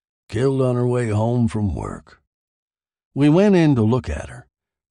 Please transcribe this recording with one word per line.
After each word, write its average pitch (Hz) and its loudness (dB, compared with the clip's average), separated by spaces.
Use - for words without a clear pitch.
"Killed 131 -2
on 127 0
her 123 -2
way 123 -2
home 117 0
from 104 -4
work." 50 -12
We 143 2
went 196 4
in 160 4
to 113 2
look 117 0
at - -10
her. - -20